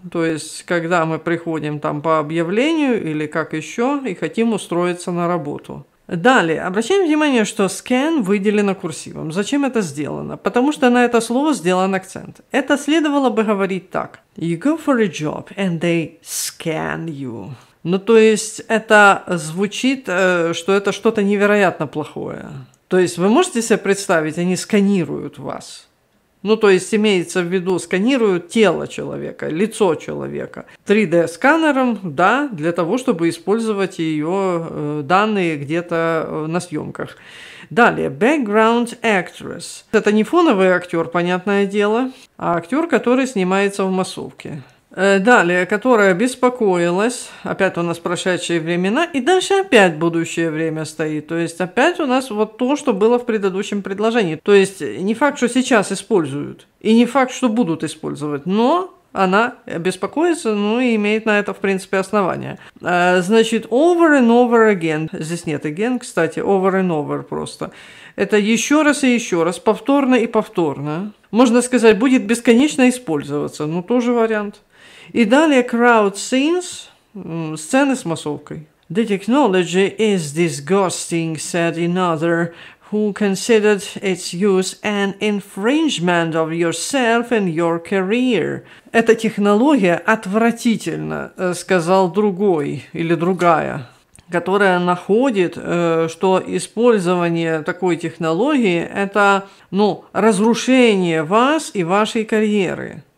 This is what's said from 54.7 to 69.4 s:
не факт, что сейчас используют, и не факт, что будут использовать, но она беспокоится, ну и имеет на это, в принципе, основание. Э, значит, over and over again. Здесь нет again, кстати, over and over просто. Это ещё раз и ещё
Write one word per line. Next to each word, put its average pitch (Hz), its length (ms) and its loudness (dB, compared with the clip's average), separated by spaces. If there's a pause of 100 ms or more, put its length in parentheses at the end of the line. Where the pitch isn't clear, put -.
не 151 320 -4
факт, 285 240 0
что 240 120 0
сейчас 247 420 2
используют, 143 720 -4 (160)
и 220 140 4
не 240 100 6
факт, 254 260 0
что - 180 -4
будут 190 340 -2
использовать, 147 640 -8
но 262 420 0 (240)
она 196 400 0 (260)
беспокоится, 214 760 -2
ну 208 240 0
и 247 160 2
имеет 214 300 0
на 208 120 2
это, 202 160 -2
в - 40 -12
принципе, 196 400 -2
основание. 160 600 -2 (240)
Э, 180 400 2
значит, 226 480 2
over 320 500 4
and 240 100 4
over 233 440 6
again. 160 380 -2
Здесь 165 340 -6
нет 147 200 -4
again, 208 340 -4
кстати, 165 400 -2
over 190 340 2
and 190 160 2
over 143 320 -4
просто. 156 480 -8 (460)
Это 202 220 0
ещё 226 460 2
раз 294 200 2
и 254 100 4
ещё 220 300 0